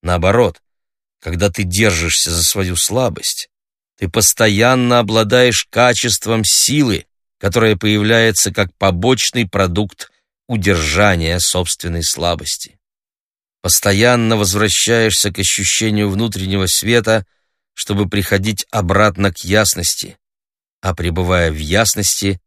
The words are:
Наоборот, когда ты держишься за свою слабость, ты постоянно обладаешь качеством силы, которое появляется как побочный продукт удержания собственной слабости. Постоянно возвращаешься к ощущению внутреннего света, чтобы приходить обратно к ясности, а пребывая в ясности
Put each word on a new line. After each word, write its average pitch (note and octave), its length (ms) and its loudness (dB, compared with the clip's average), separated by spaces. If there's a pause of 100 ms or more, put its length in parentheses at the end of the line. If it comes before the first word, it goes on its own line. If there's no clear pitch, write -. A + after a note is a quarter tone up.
Наоборот, F2+ 560 2 (580)
когда F2+ 320 -2
ты G2+ 120 -6
держишься F2+ 680 0
за E2+ 120 -2
свою F2+ 340 -2
слабость, - 720 -4 (480)
ты G2 100 -6
постоянно A#2 920 2
обладаешь A2+ 720 2
качеством A#2 760 0
силы, C3 640 0 (320)
которое G#2+ 360 2
появляется G#2+ 800 2
как F#2 240 -4
побочный G2+ 720 0
продукт F#2+ 640 -4 (340)
удержания F2+ 920 0
собственной E2+ 640 -4
слабости. - 760 -6 (840)
Постоянно A2+ 760 2
возвращаешься G#2 960 0
к F2 60 -12
ощущению G#2 720 0
внутреннего F#2+ 560 -2
света, A2 580 0 (480)
чтобы G2+ 340 -2
приходить G2+ 640 -4
обратно G2 640 0
к - 60 -16
ясности, - 800 -2 (640)
а F#2 120 -2
пребывая F2 560 0
в D#2 60 -6
ясности F#2+ 920 -2